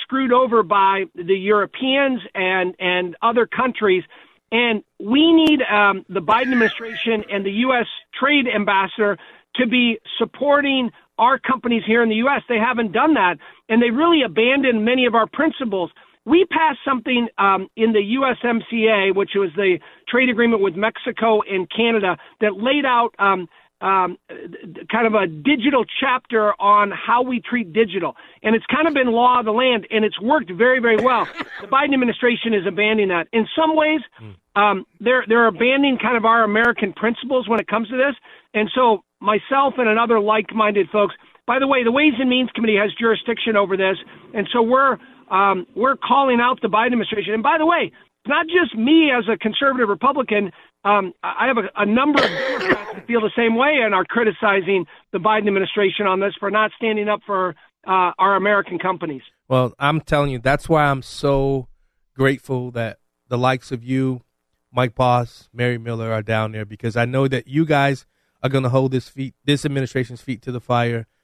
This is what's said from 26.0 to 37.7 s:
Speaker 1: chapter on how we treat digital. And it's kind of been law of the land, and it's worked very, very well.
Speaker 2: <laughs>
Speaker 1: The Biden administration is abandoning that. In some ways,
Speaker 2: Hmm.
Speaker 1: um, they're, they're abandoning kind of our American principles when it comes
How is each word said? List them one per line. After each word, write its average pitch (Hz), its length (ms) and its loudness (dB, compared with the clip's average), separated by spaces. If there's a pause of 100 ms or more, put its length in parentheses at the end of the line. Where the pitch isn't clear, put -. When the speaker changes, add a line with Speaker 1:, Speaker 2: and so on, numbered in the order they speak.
Speaker 1:
chapter 240 600 0
on 202 300 4
how 220 320 0
we 254 180 -4
treat 220 320 -6
digital. 180 440 -2 (260)
And 220 140 2
it's 220 100 -4
kind 311 220 0
of 311 60 -2
been 262 180 2
law 247 260 4
of 240 60 -2
the 220 80 -2
land, 240 400 0
and 220 120 2
it's 202 160 -2
worked 233 300 0
very, 247 300 2
very 226 160 2
well. 226 360 2
Speaker 2:
<laughs> - 280 -12
Speaker 1:
The - 80 -16
Biden 277 260 2
administration 240 600 0
is 185 120 0
abandoning 202 420 0
that. 170 240 -2
In 226 140 0 (100)
some 320 200 2
ways, 311 240 2 (180)
Speaker 2:
Hmm. 110 120 -18 (300)
Speaker 1:
um, 202 260 2 (140)
they're, 240 280 0
they're 233 180 4
abandoning 254 560 2
kind 233 140 0
of 220 80 -2
our 226 180 4
American 220 500 0
principles 240 560 -2
when 220 120 0
it - 80 -8
comes 220 200 -2